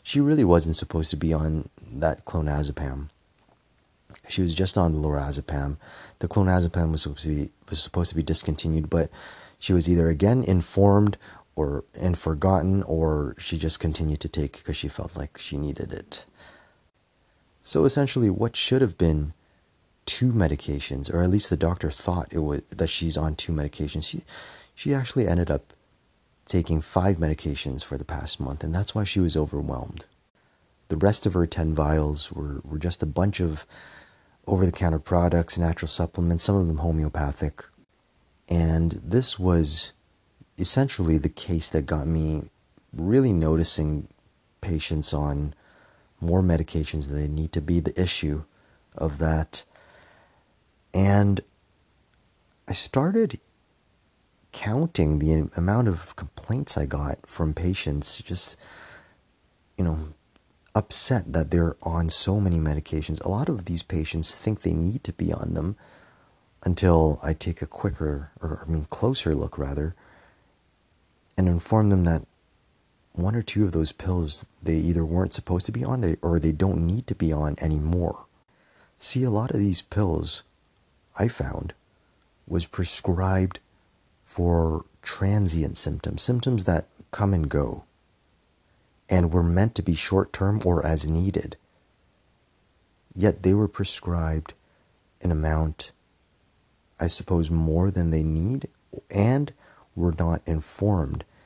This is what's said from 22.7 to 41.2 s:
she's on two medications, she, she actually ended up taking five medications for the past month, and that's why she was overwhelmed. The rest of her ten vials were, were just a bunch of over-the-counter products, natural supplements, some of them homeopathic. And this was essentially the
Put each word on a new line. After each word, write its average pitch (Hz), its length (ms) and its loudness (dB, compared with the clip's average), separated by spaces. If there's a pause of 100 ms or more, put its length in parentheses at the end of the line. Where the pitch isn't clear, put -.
she's 80 280 -2
on 78 180 -2
two - 180 -2
medications, 76 580 -6
she, 175 140 -10 (500)
she - 180 -4
actually 131 340 -2
ended 85 240 2
up 71 220 -4 (720)
taking 82 380 0
five 95 340 2
medications 76 640 -4
for - 140 -6
the 71 80 -10
past 71 360 -2
month, 71 220 -6
and 82 120 -4
that's 95 200 -2
why 107 100 -2
she 98 160 0
was 87 180 2
overwhelmed. 71 640 -6 (840)
The 85 80 -4
rest 101 280 4
of 95 80 0
her 87 140 2
ten 80 260 -2
vials 76 580 0
were, 73 320 -10
were 76 160 -10
just 82 240 -2
a 82 40 -2
bunch 87 340 -2
of 80 240 -4 (800)
over-the-counter 90 540 0
products, 85 580 2
natural 82 280 -2
supplements, 85 560 2
some 101 140 4
of 95 100 2
them 78 120 -2
homeopathic. 76 880 -2 (840)
And 82 440 2 (120)
this 120 340 2
was 85 540 4 (640)
essentially 92 640 4
the 76 100 0